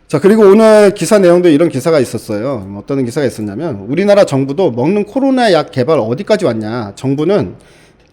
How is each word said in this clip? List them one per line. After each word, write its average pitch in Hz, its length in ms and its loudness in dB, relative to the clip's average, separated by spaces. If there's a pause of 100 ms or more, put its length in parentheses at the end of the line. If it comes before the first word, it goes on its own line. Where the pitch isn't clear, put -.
자, 147 140 -2
그리고 214 220 4
오늘 208 520 6
기사 208 240 0
내용도 175 300 4
이런 160 180 4
기사가 147 320 -2
있었어요. 117 600 -6
뭐 98 240 -14
어떤 139 200 -4
기사가 127 240 -4
있었냐면 104 640 -10
우리나라 196 340 2
정부도 139 480 -2
먹는 196 320 -2
코로나 254 480 -2
약 151 200 0
개발 135 280 -2
어디까지 165 460 -2
왔냐? 110 500 -6
정부는 139 600 -2 (580)